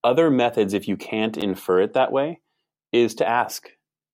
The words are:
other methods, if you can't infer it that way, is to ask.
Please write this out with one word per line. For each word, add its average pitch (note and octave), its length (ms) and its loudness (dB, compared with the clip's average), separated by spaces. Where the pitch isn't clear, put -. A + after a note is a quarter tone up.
other C#3+ 280 4
methods, A#2 440 2
if G2+ 140 -2
you F#2+ 80 -2
can't A2 400 -4
infer F#2 460 0
it G#2+ 120 -2
that C3 160 2
way, C#3+ 300 -4
is A#2 240 2
to - 120 0
ask. A#2 400 -4